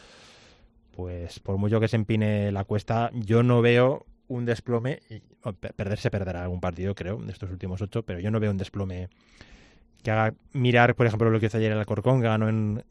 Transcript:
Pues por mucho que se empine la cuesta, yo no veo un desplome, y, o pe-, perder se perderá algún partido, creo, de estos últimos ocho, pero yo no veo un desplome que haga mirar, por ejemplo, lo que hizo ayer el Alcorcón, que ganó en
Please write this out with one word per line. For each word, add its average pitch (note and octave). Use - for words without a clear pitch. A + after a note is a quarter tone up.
Pues F2
por G2
mucho G#2
que A2
se -
empine G#2+
la G2
cuesta, A2+
yo A2+
no A#2+
veo A#2+
un A#2+
desplome, A#2+
y, G#2+
o A2
pe-, -
perder G#2
se -
perderá F2+
algún F2+
partido, F#2
creo, F#2+
de G#2+
estos F#2+
últimos F2+
ocho, A2
pero F2+
yo G2
no A2
veo G#2
un G2
desplome F#2+
que A2
haga A2
mirar, A#2+
por B2
ejemplo, A2
lo A2
que G#2+
hizo A2+
ayer A2
el G#2+
Alcorcón, A2+
que A#2
ganó A2
en A2